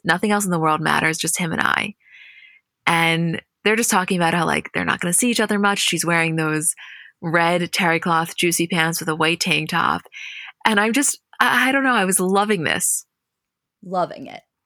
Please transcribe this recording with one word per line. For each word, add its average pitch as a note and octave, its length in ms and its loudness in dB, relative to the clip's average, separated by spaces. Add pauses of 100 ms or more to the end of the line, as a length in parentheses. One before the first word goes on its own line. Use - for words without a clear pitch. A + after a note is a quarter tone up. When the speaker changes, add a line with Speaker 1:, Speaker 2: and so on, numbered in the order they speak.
Speaker 1:
Nothing F3+ 300 0
else G3+ 120 2
in F#3 60 -2
the F3 80 0
world D#3 220 2
matters, D#3 380 2
just - 200 -2
him E3 140 -4
and - 80 -2
I." - 340 0 (880)
And E3 560 0 (220)
they're G#3+ 140 2
just A#3 140 0
talking F#3 260 0
about E3+ 180 2
how, E3+ 100 0
like, D3+ 280 -2
they're F3+ 120 -4
not F3 140 0
gonna F3 140 -2
see A#3+ 180 2
each A#3 100 0
other G#3 200 0
much. G3+ 180 2
She's - 260 -2
wearing E3 300 2
those D#3 400 0 (480)
red E3+ 500 2
terry E3+ 280 0
cloth E3 360 -2
juicy E3+ 300 0
pants E3 340 0
with - 80 -4
a D#3 80 -2
white E3 240 0
tank D#3 300 -2
top. E3+ 320 0 (640)
And G#3+ 120 4
I'm A3 140 2
just, C4+ 280 0 (200)
I, B3+ 280 2
I C4 40 2
don't C4+ 120 2
know, B3+ 100 2
I G3+ 100 2
was F#3 160 0
loving G3 440 0
this. - 420 -2 (800)
Speaker 2:
Loving F3 420 -6
it. - 160 -18 (240)